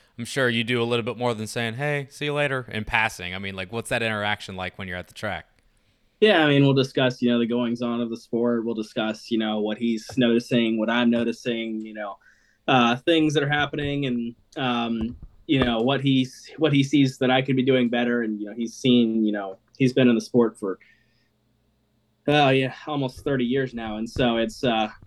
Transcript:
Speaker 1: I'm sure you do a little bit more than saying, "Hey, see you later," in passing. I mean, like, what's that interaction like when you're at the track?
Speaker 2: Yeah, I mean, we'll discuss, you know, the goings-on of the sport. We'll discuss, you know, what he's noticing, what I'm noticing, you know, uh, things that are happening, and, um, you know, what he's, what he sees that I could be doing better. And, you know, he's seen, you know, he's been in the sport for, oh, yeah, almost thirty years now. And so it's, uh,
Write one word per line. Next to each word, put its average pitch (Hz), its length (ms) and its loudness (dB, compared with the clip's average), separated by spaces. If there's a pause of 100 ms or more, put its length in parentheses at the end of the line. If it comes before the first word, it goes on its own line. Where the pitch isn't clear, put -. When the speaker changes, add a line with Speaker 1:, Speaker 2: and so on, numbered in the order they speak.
(200)
Speaker 1:
I'm 117 60 -10
sure 131 220 -2
you 117 160 0
do 120 180 0
a 117 40 2
little 117 180 -2
bit 110 140 -6
more 120 160 -2
than 107 140 -6
saying, 117 260 -6
"Hey, 143 380 -4
see - 140 -10
you 147 80 -4
later," 135 380 -2
in 107 140 -4
passing. 110 480 -2
I 95 60 -8
mean, 98 160 -8
like, 95 180 -8
what's 117 160 -6
that 120 140 0
interaction 104 520 -4
like 92 220 -8
when 95 100 -10
you're 90 100 -8
at 90 100 -10
the - 80 -20
track? 92 320 -8 (720)
Speaker 2:
Yeah, 190 240 6
I - 20 4
mean, 139 160 6
we'll 135 120 6
discuss, 131 480 0
you 120 60 4
know, 120 100 2
the 117 80 0
goings-on 120 520 -2
of 117 120 -6
the 113 60 -8
sport. 117 480 -2
We'll 117 100 -4
discuss, 110 560 -6
you 110 80 0
know, 107 220 -2
what 107 180 -4
he's 117 360 -4
noticing, 120 600 2
what 110 140 -2
I'm 120 180 2
noticing, 113 720 -2
you 110 140 -12
know, 104 220 -10 (500)
uh, 123 300 4
things 156 360 2
that 151 80 2
are 143 80 -2
happening, 143 560 -2
and, 120 300 -4 (220)
um, 117 600 -2 (300)
you 131 180 2
know, 117 160 0
what 127 200 0
he's, 131 580 0
what 156 120 4
he 139 120 4
sees 135 340 2
that 127 140 2
I 131 100 4
could 135 140 -2
be 127 80 2
doing 127 260 2
better. 120 320 0
And, 107 180 -4
you 107 60 -6
know, 104 100 -12
he's 117 200 -8
seen, 113 500 4
you 107 60 2
know, 98 260 -6 (180)
he's 127 160 2
been 131 160 4
in 120 80 6
the 113 60 0
sport 117 360 2
for, 95 220 -6 (1500)
oh, 147 220 6
yeah, 135 240 2 (140)
almost 139 360 -6
thirty 131 220 0
years 131 300 -2
now. 110 220 -8
And 113 120 -6
so 117 280 2
it's, 113 260 -2
uh, 110 260 0 (180)